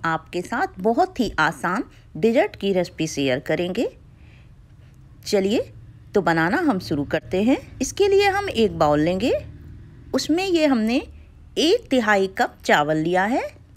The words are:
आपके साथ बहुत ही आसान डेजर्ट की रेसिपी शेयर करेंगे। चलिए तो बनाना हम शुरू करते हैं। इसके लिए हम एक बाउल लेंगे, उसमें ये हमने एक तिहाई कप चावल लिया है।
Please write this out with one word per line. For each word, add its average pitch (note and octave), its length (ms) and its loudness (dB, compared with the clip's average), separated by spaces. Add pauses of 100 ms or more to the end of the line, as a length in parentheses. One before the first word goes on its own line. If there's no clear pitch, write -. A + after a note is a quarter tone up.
आपके E3 380 -4
साथ C4 360 -6
बहुत A#3 420 0
ही G#3 180 -2
आसान E3+ 460 0 (320)
डेजर्ट A#3 400 2
की G3 160 -2
रेसिपी F3 340 -2
शेयर C3+ 340 -2
करेंगे। F3+ 480 -2 (1400)
चलिए G3+ 360 0 (540)
तो G3+ 80 2
बनाना E3 380 2
हम C4+ 200 0
शुरू D3 260 -4
करते F#3 360 -2
हैं। C4 160 2 (220)
इसके F#4+ 280 0
लिए G4+ 200 4
हम G4 200 -2
एक F#3+ 300 0
बाउल D3+ 220 4
लेंगे, F#3 320 0 (840)
उसमें D4+ 300 0
ये E4 220 2
हमने A#3+ 360 2 (560)
एक E4+ 320 2
तिहाई G#3+ 360 2 (120)
कप A#3+ 260 -2
चावल D#3 340 2
लिया F3+ 280 0
है। C#4+ 160 -2 (340)